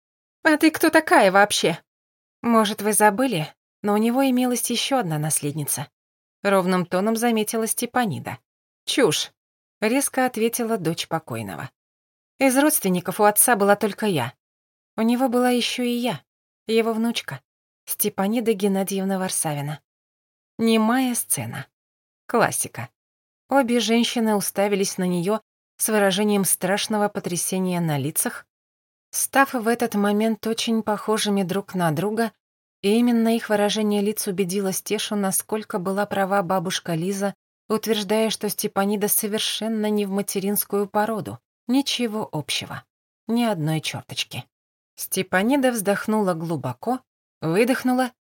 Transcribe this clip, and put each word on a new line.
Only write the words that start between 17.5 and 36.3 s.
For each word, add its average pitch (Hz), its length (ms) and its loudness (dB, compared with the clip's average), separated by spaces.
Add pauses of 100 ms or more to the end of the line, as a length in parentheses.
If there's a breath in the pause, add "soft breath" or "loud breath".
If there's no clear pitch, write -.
Степанида 208 680 0
Геннадьевна 196 680 0
Варсавина". 151 600 -4 (800)
Немая 226 560 2
сцена. 123 520 -6 (600)
Классика. - 600 -2 (600)
Обе 240 320 2
женщины 220 540 2
уставились 196 640 -2
на 185 60 0
неё 180 360 0 (360)
с - 120 -4
выражением 202 560 2
страшного 208 640 0
потрясения 185 720 -4
на 156 180 0
лицах, - 480 -4 (640)
став - 440 0
в 226 140 -2
этот 233 260 0
момент 208 520 0
очень 226 360 -2
похожими 208 600 0
друг 185 320 -4
на 175 160 2
друга — 214 420 -2 (500)
и 208 160 4
именно 233 360 4
их 226 140 -4
выражение 208 540 2
лиц 208 240 -2
убедило 190 460 -2
Стешу, 208 440 -4
насколько 208 640 -4
была 190 280 -2
права 190 360 0